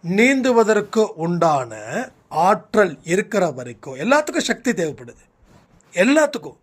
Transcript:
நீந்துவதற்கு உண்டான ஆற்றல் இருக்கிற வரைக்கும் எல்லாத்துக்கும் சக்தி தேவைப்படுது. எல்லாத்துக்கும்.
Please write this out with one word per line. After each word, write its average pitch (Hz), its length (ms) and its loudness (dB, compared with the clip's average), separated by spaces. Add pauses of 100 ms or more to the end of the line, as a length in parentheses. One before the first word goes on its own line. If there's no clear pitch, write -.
நீந்துவதற்கு 226 960 2
உண்டான 156 1000 -2 (200)
ஆற்றல் 185 720 0
இருக்கிற 185 480 -2
வரைக்கும் 123 440 -14
எல்லாத்துக்கும் 269 440 0
சக்தி - 320 -4
தேவைப்படுது. 147 520 -6 (720)
எல்லாத்துக்கும். 254 720 0